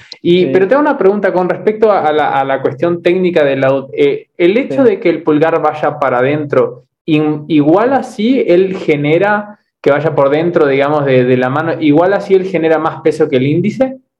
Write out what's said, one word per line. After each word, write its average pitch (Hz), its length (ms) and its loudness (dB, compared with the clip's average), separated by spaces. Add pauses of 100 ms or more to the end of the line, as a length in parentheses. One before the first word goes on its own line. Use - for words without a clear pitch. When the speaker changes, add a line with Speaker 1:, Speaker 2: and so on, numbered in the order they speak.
(200)
Speaker 1:
Y, 175 240 2
Speaker 2:
Sí. - 80 -2
Speaker 1:
pero 190 160 2
tengo 277 140 2
una 294 160 0
pregunta 190 340 0
con 180 160 0
respecto 214 420 0
a, 165 160 0
a 151 60 0
la, 147 260 0
a 135 60 0
la 135 160 -2
cuestión 170 400 -4
técnica 175 420 0
de 139 140 0
la, 135 380 0
eh, 143 320 0 (100)
el 180 220 2
hecho 269 260 -2
Speaker 2:
Sí. 226 60 6
Speaker 1:
de 190 100 -4
que 180 80 0
el 160 140 -2
pulgar 156 400 0
vaya 151 360 -2
para 127 200 0
adentro, 139 680 -2 (220)
in-, 151 420 -2
igual 170 460 2
así 240 520 -2
él 185 300 2
genera 175 800 -2 (220)
que 143 100 2
vaya 147 240 0
por 139 140 2
dentro, 160 380 0
digamos, 139 400 0
de, 127 180 2
de 127 140 2
la 127 100 0
mano, 156 320 -4
igual 160 320 2
así 190 220 -2
él 185 100 2
genera 160 340 0
más 151 220 -4
peso 156 280 0
que 135 80 -2
el 127 100 0
índice, 214 520 -2 (220)